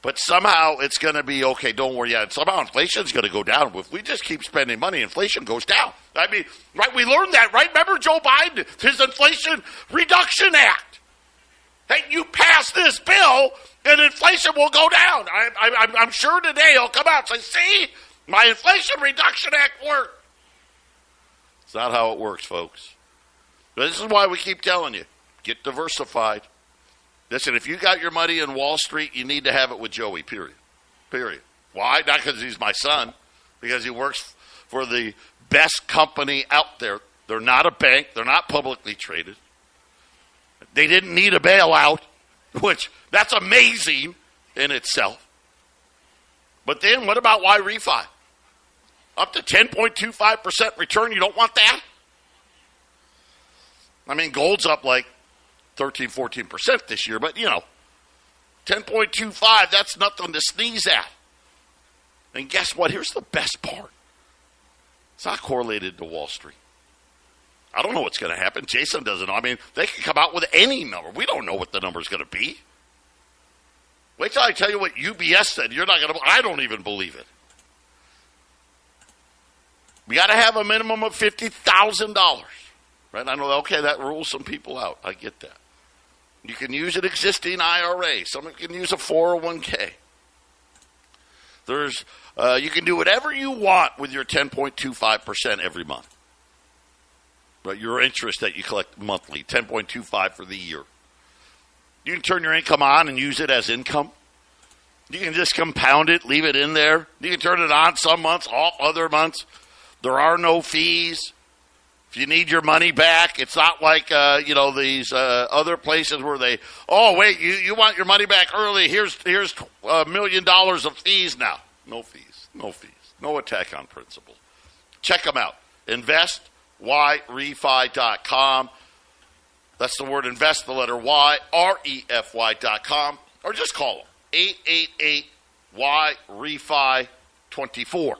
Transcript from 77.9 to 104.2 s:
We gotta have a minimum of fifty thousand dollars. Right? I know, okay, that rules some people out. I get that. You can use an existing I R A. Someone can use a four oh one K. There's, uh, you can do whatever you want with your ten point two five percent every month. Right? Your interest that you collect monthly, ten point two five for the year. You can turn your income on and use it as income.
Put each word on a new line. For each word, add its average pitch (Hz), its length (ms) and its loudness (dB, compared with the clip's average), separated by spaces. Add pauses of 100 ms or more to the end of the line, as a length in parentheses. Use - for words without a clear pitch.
We 113 80 -4
gotta 196 200 4
have 226 200 4
a 214 80 -2
minimum 220 400 -2
of 220 120 -4
fifty 214 340 -2
thousand 208 640 2
dollars. 180 320 0 (680)
Right? 120 160 -10
I 135 80 -4
know, 139 240 -4
okay, 151 220 -2
that 147 180 -2
rules 151 300 -8
some - 140 -10
people - 340 -12
out. 104 260 -8
I 95 100 -10
get 110 260 -16
that. - 180 -20 (840)
You 117 120 -16
can 131 180 -10
use 170 220 -6
an 185 100 -4
existing 185 560 -2
I 170 200 2
R 175 220 -2
A. 131 220 -2
Someone 147 280 -12
can 170 200 -16
use 180 180 -6
a 185 60 -4
four 165 360 2
oh 175 40 0
one 165 240 -6
K. - 320 -6 (1700)
There's, 139 380 -6 (340)
uh, 127 240 2
you 151 80 -6
can 165 160 -2
do 175 100 2
whatever 226 380 0
you 277 160 -6
want 190 480 2
with 139 140 -10
your 135 140 -8
ten 139 240 -2
point 135 280 -6
two 135 160 -8
five 110 320 -2
percent 104 360 -4
every 87 240 -8
month. 65 280 -14 (1500)
Right? 98 140 -10
Your 117 240 -4
interest 127 400 -4
that 92 160 -6
you 98 60 -12
collect - 360 -6
monthly, 90 440 -8
ten 120 220 -4
point 110 220 -8
two 120 160 -12
five 95 320 -4
for - 80 -18
the 95 140 -14
year. 78 260 -14 (1200)
You 156 80 -8
can 175 100 -8
turn 180 220 -2
your 160 100 0
income 160 300 2
on 147 240 4
and 135 100 -6
use 135 220 -4
it 151 100 -2
as 123 200 2
income. 131 420 -4 (960)